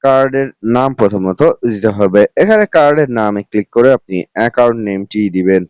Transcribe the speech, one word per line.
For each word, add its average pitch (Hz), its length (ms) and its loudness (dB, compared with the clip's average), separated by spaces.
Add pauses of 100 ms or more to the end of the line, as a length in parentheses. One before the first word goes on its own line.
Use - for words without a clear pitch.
কার্ডের 135 440 0 (280)
নাম 135 140 0 (100)
প্রথমত 95 400 -2 (300)
দিতে 107 280 -2
হবে। 101 220 2 (220)
এখানে 214 220 2 (120)
কার্ডের 147 420 2
নামে 104 220 -2 (100)
ক্লিক 107 260 -4
করে 120 120 2 (100)
আপনি - 180 -10 (200)
অ্যাকাউন্ট 120 420 0 (100)
নেমটি 98 340 -6 (160)
দিবেন। 92 320 0